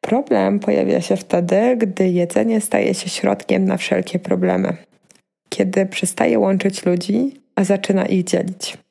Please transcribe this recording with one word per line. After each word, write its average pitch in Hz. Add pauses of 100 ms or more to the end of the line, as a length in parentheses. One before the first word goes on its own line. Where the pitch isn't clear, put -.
Problem 208
pojawia -
się 190
wtedy, 190
gdy 190
jedzenie 208
staje 202
się 190
środkiem -
na 185
wszelkie 185
problemy. 185 (720)
Kiedy 196
przestaje -
łączyć 196
ludzi, 202 (220)
a 196
zaczyna 196
ich 185
dzielić. - (140)